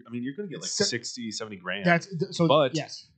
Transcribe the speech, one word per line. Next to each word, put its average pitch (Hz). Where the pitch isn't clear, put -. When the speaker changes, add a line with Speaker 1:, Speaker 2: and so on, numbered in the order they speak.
Speaker 1:
I -
mean, 120
you're 139
gonna 208
get, 127
like, -
Speaker 2:
So -
Speaker 1:
sixty, 117
seventy 107
grand. 90
Speaker 2:
that's 170
th-, 185
so 170
Speaker 1:
But 151
Speaker 2:
yes. -